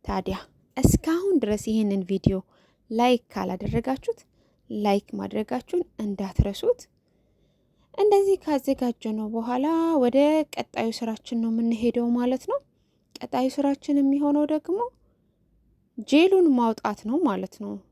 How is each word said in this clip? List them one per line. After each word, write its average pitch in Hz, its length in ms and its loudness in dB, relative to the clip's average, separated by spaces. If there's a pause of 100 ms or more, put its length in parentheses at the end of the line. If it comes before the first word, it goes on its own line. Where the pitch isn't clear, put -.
ታዲያ 190 320 -4 (400)
እስካሁን 339 600 2
ድረስ 208 260 -2
ይህንን 208 400 0
ቪዲዮ 190 320 0 (540)
ላይክ 240 400 2
ካላደረጋችሁት 220 880 -4 (500)
ላይክ 208 440 0
ማድረጋችሁን 214 680 -6 (140)
እንዳትረሱት። 202 800 -2 (1120)
እንደዚህ 392 440 4
ካዘጋጀነው 247 920 -2
በኋላ 240 360 -2 (300)
ወደ 254 220 4 (340)
ቀጣዩ - 400 -4
ስራችን 226 460 -6
ነው 226 120 0
የምንሄደው 233 600 0
ማለት 240 360 0
ነው። 508 120 -2 (560)
ቀጣዩ - 360 -4
ስራችን 277 460 -2
የሚሆነው 285 500 2
ደግሞ 311 320 -2 (1300)
ጄሉን 359 460 6
ማውጣት 226 520 0
ነው 233 180 -4
ማለት 190 360 -2
ነው። 208 140 -10 (200)